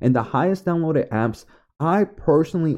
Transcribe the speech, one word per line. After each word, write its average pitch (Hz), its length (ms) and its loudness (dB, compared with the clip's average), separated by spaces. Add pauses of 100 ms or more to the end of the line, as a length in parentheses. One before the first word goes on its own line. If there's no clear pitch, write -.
and 127 140 2
the 117 80 0
highest 180 420 -2
downloaded 165 440 -2
apps, 113 360 -4 (340)
I 180 260 0
personally 160 720 0